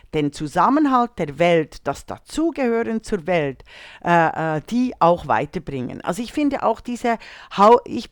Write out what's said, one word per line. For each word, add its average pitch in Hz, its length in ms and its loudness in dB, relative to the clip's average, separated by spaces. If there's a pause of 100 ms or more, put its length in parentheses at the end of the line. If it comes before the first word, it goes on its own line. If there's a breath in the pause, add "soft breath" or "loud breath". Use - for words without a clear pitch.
(140 soft breath)
den 147 180 0
Zusammenhalt 240 840 2
der 143 220 -6
Welt, 170 440 2
das 139 220 -6
Dazugehören 233 960 -4
zur 170 240 -6
Welt, 151 380 -2 (400 loud breath)
äh, 160 540 0
äh, 143 120 -8
die 247 300 0
auch 170 260 4
weiterbringen. 135 760 -4
Also 180 200 -6
ich 226 100 -12
finde 285 300 -2
auch 226 180 -2
diese 233 380 -4 (380 loud breath)
Hau-, 226 280 8
ich, - 280 -10